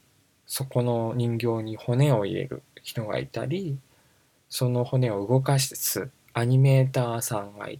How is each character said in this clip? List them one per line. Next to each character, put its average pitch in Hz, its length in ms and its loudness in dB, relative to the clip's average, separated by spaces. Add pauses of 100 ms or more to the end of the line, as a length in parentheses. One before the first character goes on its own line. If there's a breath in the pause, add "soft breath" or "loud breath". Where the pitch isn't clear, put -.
(460)
そ - 200 -6
こ 127 160 0
の 117 340 0
人 120 220 0
形 113 260 -2
に 110 140 -8
骨 135 340 2
を 107 140 2
入 95 100 -4
れ 95 100 -4
る - 180 -10 (180)
人 - 240 -8
が 107 140 -4
い 135 80 -6
た 120 180 -6
り、 151 320 -4 (720 soft breath)
そ - 180 -2
の 123 160 0
骨 127 260 0
を 101 160 -2
動 127 140 4
か 139 200 2
す - 500 -4 (240)
ア 117 100 0
ニ 127 140 4
メ 135 240 8
ー 131 100 2
タ 120 240 0
ー 117 60 -4
さ 104 220 -4
ん 101 140 -18
が 107 120 -10
い - 100 -12